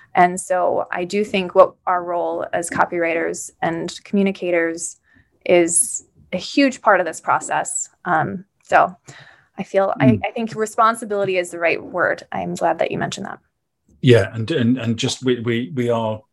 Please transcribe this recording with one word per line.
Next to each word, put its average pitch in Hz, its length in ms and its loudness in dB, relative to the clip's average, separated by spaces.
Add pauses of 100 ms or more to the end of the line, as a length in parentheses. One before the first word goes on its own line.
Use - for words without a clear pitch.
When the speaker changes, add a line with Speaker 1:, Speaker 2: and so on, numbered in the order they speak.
(140)
Speaker 1:
And 180 260 4
so 180 500 0
I 180 140 -4
do 202 180 -2
think 190 320 -2
what 185 200 6 (120)
our 180 160 0
role 170 520 -4
as 175 160 -4
copywriters 170 800 -2 (100)
and 165 340 -4 (100)
communicators 175 920 -2 (480)
is - 640 2 (260)
a 185 60 -4
huge 277 420 0
part 196 200 4
of 180 60 -2
this 160 140 -8
process. - 680 -2 (160)
Um, 180 400 -2 (160)
so - 340 2 (640)
I 196 60 -8
feel, 196 360 0
I, - 120 4
Speaker 2:
Mm. - 140 0
Speaker 1:
I 208 60 -6
think 226 220 -6
responsibility 214 840 0
is 175 140 -2
the 170 80 -10
right 170 240 0
word. - 400 -2 (100)
I'm 175 220 -6
glad 170 240 0
that - 120 -2
you - 60 -4
mentioned - 300 -6
that. - 120 -12 (600)
Speaker 2:
Yeah. 113 340 6
And, 113 160 -6
and, 127 280 2
and 113 200 -2
just - 240 -4
we, 127 180 0
we, 120 340 -4
we 123 160 -2
are 110 320 -2 (100)